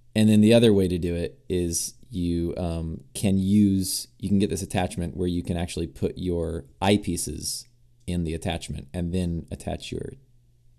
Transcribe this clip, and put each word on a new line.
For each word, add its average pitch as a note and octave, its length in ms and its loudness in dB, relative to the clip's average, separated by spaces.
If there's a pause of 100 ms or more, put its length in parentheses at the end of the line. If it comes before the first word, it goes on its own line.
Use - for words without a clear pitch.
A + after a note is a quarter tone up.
(140)
And A2 140 4
then G#2+ 120 8
the G#2+ 140 8
other A#2 180 8
way G2 160 4
to F2 100 -2
do E2+ 160 -2
it E2+ 240 -6 (100)
is F2 460 -2 (160)
you, E2+ 460 -2
um, E2 460 -6 (120)
can G2 240 0
use, G2 680 2 (100)
you G2 120 -8
can G2+ 80 4
get G2 120 2
this F2+ 120 -4
attachment F2+ 540 -4
where F2+ 120 -2
you F2 140 -2
can - 160 -4
actually E2+ 280 -4
put - 320 -6
your E2+ 460 -4 (160)
eyepieces G2 840 0 (420)
in F2 180 -2
the D#2 100 -2
attachment E2 600 -8
and F2 180 -4
then F2 380 -2
attach - 420 -10
your - 200 -10 (680)